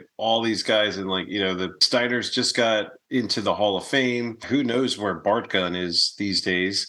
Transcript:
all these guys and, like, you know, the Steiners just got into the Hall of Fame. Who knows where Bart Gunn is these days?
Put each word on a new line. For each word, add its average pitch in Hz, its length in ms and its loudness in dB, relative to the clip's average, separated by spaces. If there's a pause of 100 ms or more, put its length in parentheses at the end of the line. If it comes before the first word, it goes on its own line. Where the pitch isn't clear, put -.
(180)
all 113 220 2
these 110 220 0
guys 107 360 2
and, 95 120 -4
like, 92 160 -2
you 104 140 -4
know, 95 120 0
the 92 180 -4 (100)
Steiners 120 520 0
just - 220 -2
got 110 360 2 (200)
into 117 300 0
the 101 140 2
Hall 98 220 2
of 90 80 -4
Fame. 120 640 0
Who 139 160 2
knows 123 340 0
where 104 180 -2
Bart 107 340 0
Gunn 90 260 0
is 90 420 0
these 98 260 -2
days? 95 460 0